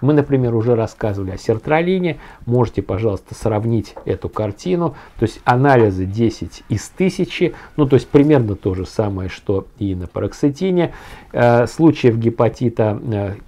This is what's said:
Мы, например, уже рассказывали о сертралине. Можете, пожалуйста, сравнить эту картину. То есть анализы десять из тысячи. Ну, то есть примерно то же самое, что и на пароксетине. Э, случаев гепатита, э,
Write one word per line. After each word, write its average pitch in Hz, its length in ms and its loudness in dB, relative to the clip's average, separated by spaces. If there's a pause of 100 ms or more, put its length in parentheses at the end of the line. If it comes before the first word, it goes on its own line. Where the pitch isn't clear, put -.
Мы, 139 120 2
например, 139 420 2
уже 117 200 2
рассказывали 101 560 -4
о 95 60 -10
сертралине. 165 840 -2 (260)
Можете, 117 360 0
пожалуйста, 101 540 -4
сравнить 110 600 -2 (100)
эту - 240 -4
картину. 156 680 -4 (240)
То - 40 0
есть - 200 -4
анализы 123 640 4
десять 98 640 -4
из - 180 -4
тысячи. 180 640 -2 (220)
Ну, 147 100 2
то 131 100 4
есть 127 120 0
примерно 143 480 4
то 95 180 -4
же 90 120 -6
самое, 98 420 -4
что 98 400 -4 (120)
и 98 160 -4
на 90 120 -8
пароксетине. 147 840 -2 (400)
Э, 120 340 4
случаев 131 500 4
гепатита, 113 840 0
э, 101 320 -4 (120)